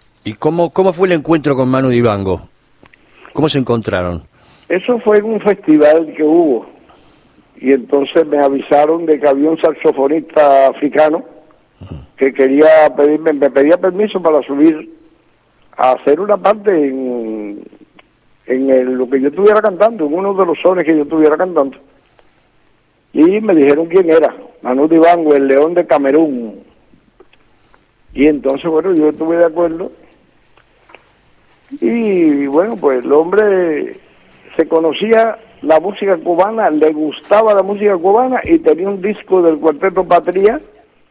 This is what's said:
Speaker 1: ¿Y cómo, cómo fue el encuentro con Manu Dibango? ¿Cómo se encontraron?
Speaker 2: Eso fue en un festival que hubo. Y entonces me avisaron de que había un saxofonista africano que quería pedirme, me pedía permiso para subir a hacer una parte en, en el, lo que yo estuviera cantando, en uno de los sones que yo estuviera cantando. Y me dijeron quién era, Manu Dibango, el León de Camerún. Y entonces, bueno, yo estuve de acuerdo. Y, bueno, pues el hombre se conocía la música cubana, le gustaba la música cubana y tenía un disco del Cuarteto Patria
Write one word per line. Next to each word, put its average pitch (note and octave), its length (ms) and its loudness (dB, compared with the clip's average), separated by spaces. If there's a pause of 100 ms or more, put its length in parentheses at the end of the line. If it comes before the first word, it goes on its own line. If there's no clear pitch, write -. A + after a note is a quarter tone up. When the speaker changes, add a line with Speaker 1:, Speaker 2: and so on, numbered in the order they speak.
(240)
Speaker 1:
¿Y G#2+ 100 -8
cómo, E3 360 -4
cómo F#3+ 220 0
fue F#3 140 -2
el F3+ 60 0
encuentro D3+ 420 -2
con B2+ 140 0
Manu C3 220 0
Dibango? G2+ 580 -2 (840)
¿Cómo D3 160 0
se C#3+ 100 -2
encontraron? G2+ 680 -4 (440)
Speaker 2:
Eso F#3+ 320 -2
fue G#3 180 2
en G#3 80 0
un A3 140 -4
festival D#3 760 2
que D3+ 80 -4
hubo. D#3 420 0 (920)
Y C3 160 0
entonces C#3 540 0
me D3 160 -2
avisaron D3 640 0
de D3+ 140 0
que D3 80 0
había C#3+ 220 0
un D#3+ 100 -4
saxofonista C#3+ 1080 2
africano D3+ 560 0 (920)
que C3+ 180 0
quería D3 600 4
pedirme, D3+ 380 0
me C#3 180 0
pedía C#3+ 280 2
permiso F#3+ 420 -4
para D#3 220 0
subir D#3 480 0 (840)
a B2+ 160 2
hacer C#3+ 280 -2
una G3+ 160 0
parte G3+ 340 -2
en, B2 920 -4 (840)
en C3 240 -2
el, B2+ 240 2
lo B2+ 140 -4
que C3+ 120 -2
yo C#3 80 -2
estuviera G#3 340 2
cantando, G3+ 440 -2
en C#3+ 80 -4
uno G3 200 -4
de F#3 100 0
los D#3 160 -2
sones F3+ 240 0
que D#3+ 100 0
yo D3 100 0
estuviera D#3 340 2
cantando. D#3+ 400 -4 (1400)
Y F#3 260 2
me G#3 140 0
dijeron D3 320 2
quién E3+ 240 2
era, D3 260 2 (240)
Manu C3 280 -2
Dibango, E3 460 4
el C#3 140 2
León C#3+ 240 2
de E3+ 140 2
Camerún. C#3 760 -2 (1500)
Y C#3 140 0
entonces, C#3 440 -2
bueno, D#3+ 240 -2
yo D3+ 140 2
estuve D#3+ 300 -2
de E3+ 80 4
acuerdo. E3 440 -4 (1900)
Y, F3+ 680 -2
bueno, F#3 300 -2
pues C3+ 260 -2
el C3 100 -2
hombre F3+ 840 0 (600)
se D#3 120 0
conocía G3+ 680 0 (240)
la D#3 180 2
música F#3+ 380 -2
cubana, F3+ 520 0
le D#3 220 2
gustaba G3+ 640 0
la F#3+ 80 4
música G3+ 340 -2
cubana A3 480 0
y E3 140 2
tenía D#3+ 300 0
un G3 120 -6
disco F#3+ 420 -2
del D#3+ 160 2
Cuarteto F3 460 -2
Patria F#3 560 0 (500)